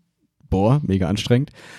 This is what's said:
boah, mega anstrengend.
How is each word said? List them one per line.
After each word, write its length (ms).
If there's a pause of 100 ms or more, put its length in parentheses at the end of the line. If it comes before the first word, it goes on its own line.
(500)
boah, 360
mega 220
anstrengend. 420 (280)